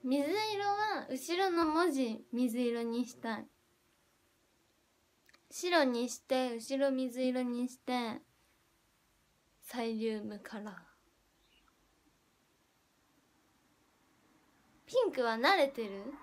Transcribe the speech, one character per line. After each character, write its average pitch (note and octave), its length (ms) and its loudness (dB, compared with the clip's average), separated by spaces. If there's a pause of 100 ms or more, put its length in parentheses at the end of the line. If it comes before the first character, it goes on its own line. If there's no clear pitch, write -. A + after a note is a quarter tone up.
水 C#4 160 2
色 D#4 120 0 (320)
は G4+ 420 0
後 C4+ 260 -4
ろ F#4+ 160 2
の E4+ 140 4
文 D#4+ 260 4
字 B3+ 400 -2
水 A#3+ 300 0
色 A#3 220 0
に A#3 240 -2
し - 100 -18
た A3+ 220 -4
い。 - 80 -10 (2000)
白 F4 340 4
に A#3+ 260 0
し - 120 -12
て、 B3+ 340 0
後 A3+ 200 -4
ろ C#4 140 4
水 B3+ 320 -2
色 B3+ 200 2
に B3 280 -2
し - 80 -18
て、 A#3+ 420 -4 (1400)
サ B3 200 -6
イ A3+ 140 -2
リ A3 200 -2
ウ G#3 60 -8
ム G#3 180 -10
カ G#3+ 200 -12
ラ G#3 120 -10
ー。 - 20 -14 (4000)
ピ - 100 -18 (140)
ン - 20 0
ク B3+ 120 -2
は A3+ 140 0
慣 D4+ 200 4
れ C#4 120 4
て A3+ 200 -6
る？ G3 240 -10 (100)